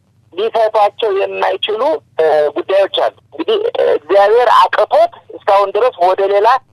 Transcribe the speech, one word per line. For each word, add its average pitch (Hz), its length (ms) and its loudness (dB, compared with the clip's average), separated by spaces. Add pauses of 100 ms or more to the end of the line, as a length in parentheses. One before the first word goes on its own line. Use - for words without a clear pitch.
(320)
ሊፈቷቸው 214 840 -2
የማይችሉ፣ 196 680 -4 (320)
እ፣ 160 100 0 (260)
ጉዳዮች 196 480 -2
አሉ። 123 160 -2 (120)
እንግዲህ፣ - 320 -4 (100)
እ፣ - 160 -2 (100)
እግዚአብሔር 202 600 2
አቅቶት - 400 0 (400)
እስካሁን 196 380 0
ድረስ 202 280 -2
ወደ 185 280 0
ሌላ 202 200 2 (240)